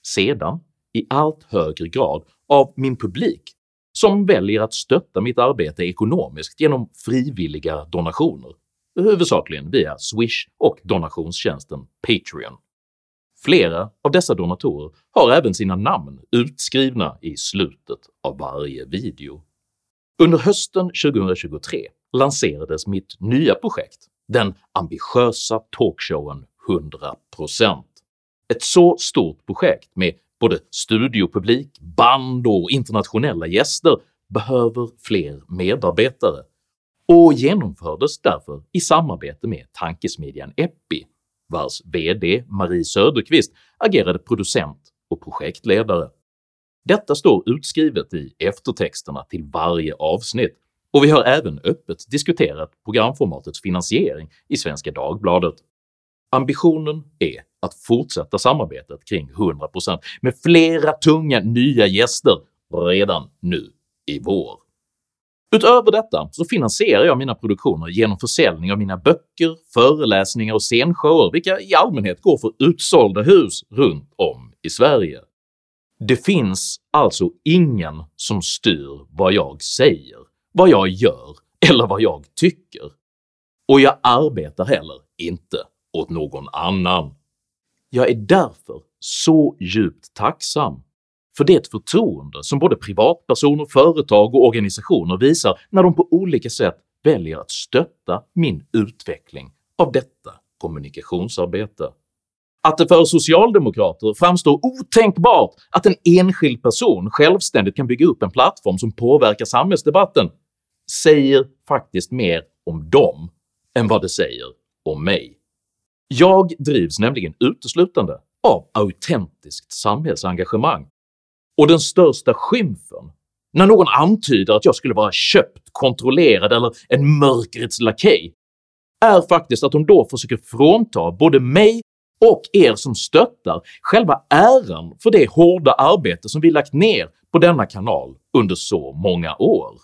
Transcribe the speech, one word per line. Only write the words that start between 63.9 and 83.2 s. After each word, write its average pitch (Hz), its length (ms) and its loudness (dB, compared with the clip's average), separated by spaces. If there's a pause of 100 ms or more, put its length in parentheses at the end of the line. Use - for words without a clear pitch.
i - 140 -10
vår. 76 380 -6 (1000)
Utöver 233 360 6
detta 202 400 -4
så 165 140 -6
finansierar 139 600 0
jag 147 120 2
mina 131 180 -6
produktioner 98 520 -4
genom 98 320 -2
försäljning 92 520 -2
av 101 60 -2
mina 98 200 -6
böcker, 160 600 -2 (160)
föreläsningar 113 800 0
och 107 80 0
scenshower, 151 720 2
vilka 190 280 -4
i 196 160 -4
allmänhet 143 460 0
går 160 160 2
för 113 220 -6
utsålda 135 600 2
hus 151 480 2
runt 101 460 -2
om 64 460 -6
i - 80 -10
Sverige. 107 520 0 (800)
Det 120 260 -2
finns 117 520 -2 (140)
alltså 101 380 0 (140)
ingen 113 600 0 (120)
som - 260 -6
styr 71 680 -6
vad 95 240 0
jag 73 280 -4
säger, 73 580 0 (340)
vad 180 160 6
jag 98 200 4
gör 90 460 -2 (340)
eller 120 180 4
vad 98 140 -4
jag 82 240 -2 (100)
tycker. - 560 -4 (760)